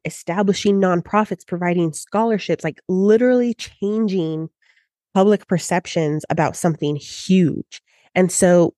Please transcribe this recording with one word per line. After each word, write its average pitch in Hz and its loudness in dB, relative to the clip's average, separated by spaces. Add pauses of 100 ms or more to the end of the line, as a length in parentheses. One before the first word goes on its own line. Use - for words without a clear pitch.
establishing 196 -2
nonprofits, 185 -2
providing 175 -2
scholarships, 208 -4
like, 160 -8
literally 226 2
changing 190 -4 (640)
public 196 2
perceptions 165 -2
about 160 0
something 147 -2
huge. - -2 (340)
And 185 2
so 175 4